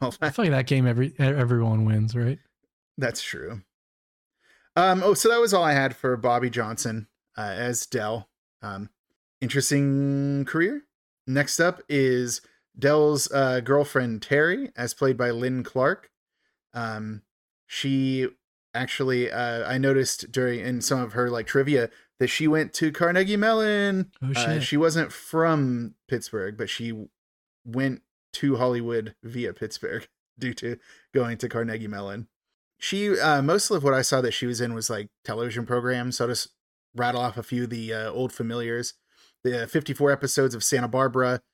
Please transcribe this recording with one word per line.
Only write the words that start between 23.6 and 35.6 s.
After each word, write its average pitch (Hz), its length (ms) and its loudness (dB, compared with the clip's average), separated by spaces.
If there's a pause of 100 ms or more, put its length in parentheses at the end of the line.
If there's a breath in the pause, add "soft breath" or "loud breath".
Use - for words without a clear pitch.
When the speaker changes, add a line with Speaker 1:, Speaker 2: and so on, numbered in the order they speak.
Speaker 2:
Oh, 131 100 -2
Speaker 1:
Uh, - 20 0
Speaker 2:
shit. 127 300 0
Speaker 1:
she 143 140 0
wasn't 160 340 2
from 139 840 0 (120)
Pittsburgh, 107 500 -4
but 113 120 -6
she 117 200 -6
w-, 107 200 -10 (560)
went 127 380 -2 (280)
to 139 240 0
Hollywood 117 640 0
via 117 300 -6
Pittsburgh - 560 -8 (160)
<laughs> - 160 -20
due 123 140 -4
to 120 240 -8 (360 soft breath)
going 117 260 0
to 120 100 -4
Carnegie 113 380 -4
Mellon. 101 400 -10 (520)
She, 202 400 0
uh, 147 220 4
most 170 280 2
of 170 140 0
what 139 100 4
I 131 80 4
saw 131 200 2
that 120 100 0
she - 140 -4
was 120 160 -2
in 120 120 -2
was, 110 160 -4
like, 104 200 -6 (160)
television 117 400 -4